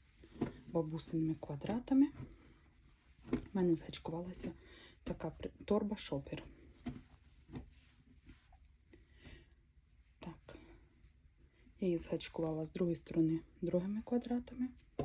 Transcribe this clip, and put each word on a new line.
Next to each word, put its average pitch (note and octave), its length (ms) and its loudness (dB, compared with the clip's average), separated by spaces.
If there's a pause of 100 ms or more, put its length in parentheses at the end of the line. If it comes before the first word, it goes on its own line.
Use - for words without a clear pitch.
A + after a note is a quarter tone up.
(680)
бабусиними D#3+ 680 0
квадратами. A#3+ 720 4 (1300)
В - 220 -2
мене F3+ 180 6
згачкувалася - 800 -4 (520)
така - 260 -4
при-, - 200 -8 (140)
торба-шопер. G3+ 800 0 (3750)
Так. - 400 -16 (1200)
Я F#3+ 80 4
її E3+ 100 4
згачкувала D#3+ 680 -2
з D#3 60 -10
другої E3+ 240 2
сторони D#3+ 440 4 (220)
другими F#3 400 2
квадратами. B3 680 0 (360)